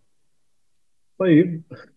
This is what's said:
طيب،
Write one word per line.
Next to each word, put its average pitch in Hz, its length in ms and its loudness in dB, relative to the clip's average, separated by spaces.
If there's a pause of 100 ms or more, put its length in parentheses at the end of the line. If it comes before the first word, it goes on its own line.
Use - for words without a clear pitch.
(1200)
طيب، 175 440 0 (340)